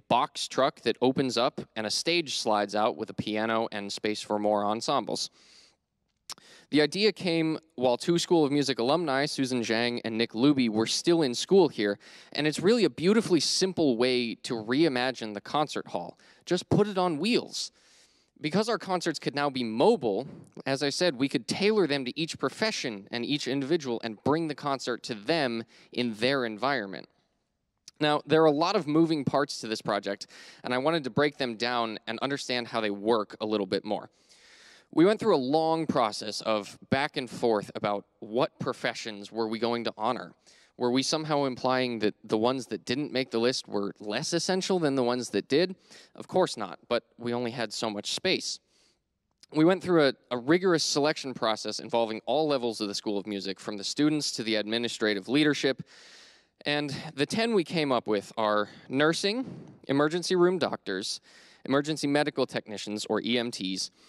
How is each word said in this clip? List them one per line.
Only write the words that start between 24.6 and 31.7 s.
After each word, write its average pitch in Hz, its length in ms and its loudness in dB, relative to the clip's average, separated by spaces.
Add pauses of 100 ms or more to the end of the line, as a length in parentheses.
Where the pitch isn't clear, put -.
to 123 120 -8
them 117 480 0 (300)
in 120 220 -2
their 123 300 2
environment. 107 600 -4 (920)
Now, 151 280 2
there 160 160 6
are 160 40 8
a 156 40 8
lot 170 240 2
of 175 100 2
moving 156 380 2
parts 139 380 0
to 117 60 -8
this 110 140 -2
project, 101 460 -4 (380)
and 123 80 0
I 123 60 2
wanted 156 260 0
to 127 40 -4
break 143 280 0
them 120 180 -2
down 117 500 0